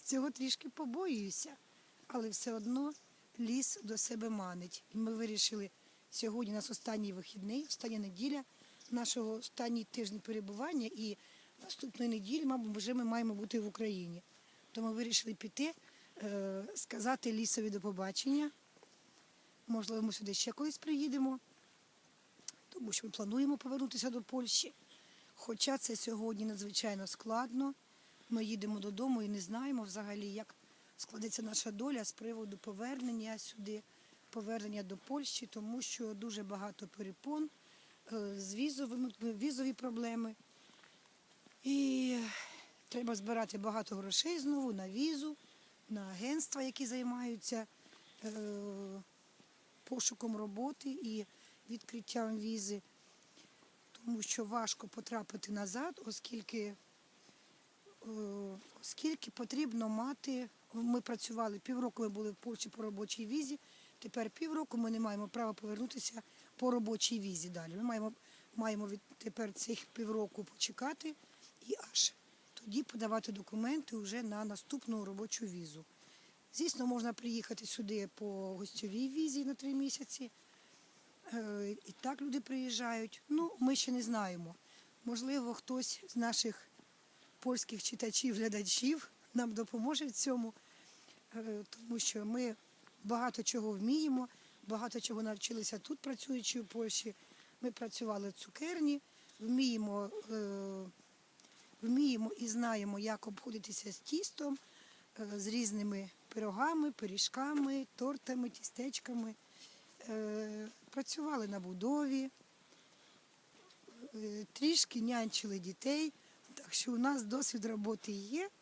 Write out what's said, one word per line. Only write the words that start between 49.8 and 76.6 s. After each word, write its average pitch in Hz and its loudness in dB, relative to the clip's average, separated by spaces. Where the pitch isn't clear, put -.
пошуком 233 0
роботи 214 -2
і 220 -2
відкриттям 220 -2
візи. 208 -2
Тому 233 0
що 220 0
важко 220 0
потрапити 214 -4
назад, 208 -2
оскільки, 214 -4
е, - -12
оскільки - -2
потрібно 233 0
мати, 254 0
ми 240 4
працювали 220 0
півроку, 247 0
ми 214 2
були 208 -2
в 196 -8
Польщі 226 -4
по 226 -8
робочій 214 -2
візі, 277 0
тепер 226 -2
півроку 311 -2
ми 226 4
не 226 2
маємо 208 0
права 226 0
повернутися 226 -4
по 247 4
робочій 226 4
візі 180 -2
далі. 170 -6
Ми 214 -2
маємо, 220 0
маємо 214 0
від, 202 -6
тепер 214 -4
цих - -2
півроку 214 -2
почекати 294 -2
і 370 -2
аж - 4
тоді 233 0
подавати 220 0
документи 226 -2
вже 214 -2
на 214 -2
наступну 214 -2
робочу 208 -4
візу. 165 -8
Звісно, 262 2